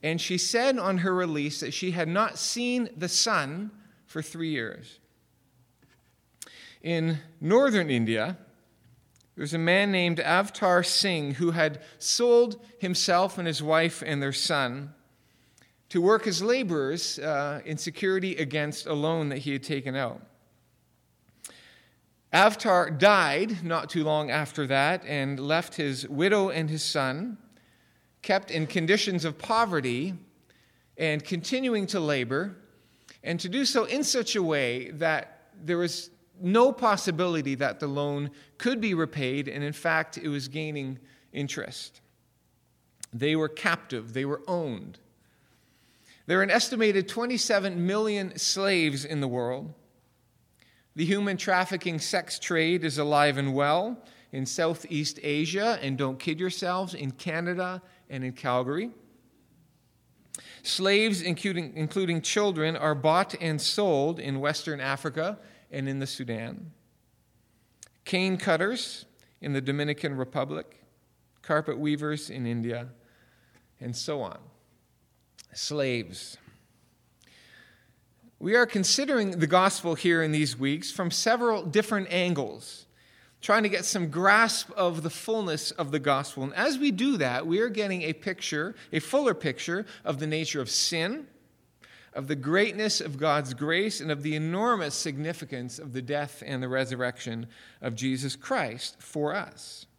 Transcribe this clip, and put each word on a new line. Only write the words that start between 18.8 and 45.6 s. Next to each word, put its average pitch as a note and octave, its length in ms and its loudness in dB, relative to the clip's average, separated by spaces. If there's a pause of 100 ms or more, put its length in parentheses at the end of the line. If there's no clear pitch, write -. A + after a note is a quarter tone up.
a D#3 80 0
loan D#3 340 0
that C3+ 100 -4
he C#3+ 140 -4
had C3+ 100 -4
taken C3+ 320 -4
out. B2+ 280 -4 (2000)
Avtar F#3 680 6
died F#3 640 6
not E3 280 -2
too D#3+ 140 0
long D3+ 260 0
after C#3+ 360 -2
that C#3+ 400 2
and C#3 320 -2
left D#3 360 0
his C#3 340 -4
widow F#3+ 400 4
and D#3+ 220 -2
his D#3 120 -4
son, D3+ 540 -2 (840)
kept G3 280 2
in D#3+ 160 0
conditions F3+ 580 2
of D#3 140 -4
poverty F3 760 0 (840)
and D3+ 260 0
continuing A3 640 -2
to G3 140 -2
labor, D3 560 0 (640)
and E3+ 160 -4
to F3+ 120 -6
do C4 160 0
so A#3 180 2
in C#4 180 -2
such B3+ 320 0
a G3+ 80 2
way C3 500 0
that D#3 580 -2 (120)
there E3+ 160 0
was F3 320 -4 (280)
no A3+ 340 6
possibility F3 840 0
that C3 260 -2
the D3+ 60 -4
loan C#3+ 420 -2 (300)
could A#3+ 200 0
be G#3+ 140 0
repaid, C#3+ 560 -2
and C#3+ 160 -6
in D3 80 -4
fact, D#3+ 460 0
it D#3+ 100 -6
was C#3+ 200 -4
gaining C#3+ 500 -6 (340)
interest. - 720 -8 (1080)
They C#3+ 260 0
were D#3 120 0
captive, C3+ 640 -2
they C3+ 140 -2
were C#3+ 200 -4
owned. C#3 520 -6 (1300)